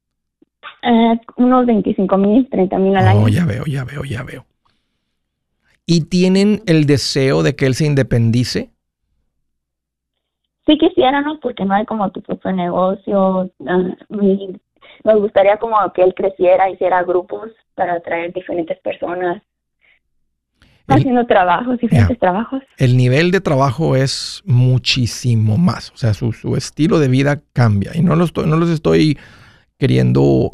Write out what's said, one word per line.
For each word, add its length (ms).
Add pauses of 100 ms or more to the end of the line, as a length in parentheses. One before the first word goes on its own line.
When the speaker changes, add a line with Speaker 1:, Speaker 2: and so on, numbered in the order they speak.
(800)
Speaker 1:
Eh, 380 (180)
unos 280
veinticinco 520
mil, 320
treinta 280
mil 180
al 100 (100)
Speaker 2:
Oh, 100
Speaker 1:
año. 20
Speaker 2:
ya 180
veo, 200
ya 180
veo, 200
ya 200
veo. 220 (1400)
¿Y 200
tienen 640
el 180
deseo 580
de 120
que 100
él 100
se 100
independice? 840 (1900)
Speaker 1:
Sí 120
quisiéramos, 640
porque 240
no 80
hay 120
como 260
tu 100
propio 320
negocio. 1000 (160)
Ah, 280 (260)
y 380 (440)
nos 160
gustaría 380
como 180 (180)
que 100
él 120
creciera, 540
hiciera 340
grupos 460 (260)
para 200
atraer 380
diferentes 460
personas. 600 (1500)
Speaker 2:
El 100
Speaker 1:
Haciendo 300
trabajos, 520
diferentes 380
Speaker 2:
Ya. 20
Speaker 1:
trabajos. 420 (160)
Speaker 2:
El 200
nivel 340
de 100
trabajo 540
es 500
muchísimo 1120
más. 340
O 60
sea, 180
su, 180
su 220
estilo 440
de 80
vida 340 (120)
cambia. 420
Y 60
no 140
lo 100
estoy, 220
no 100
los 120
estoy 480 (600)
queriendo, 760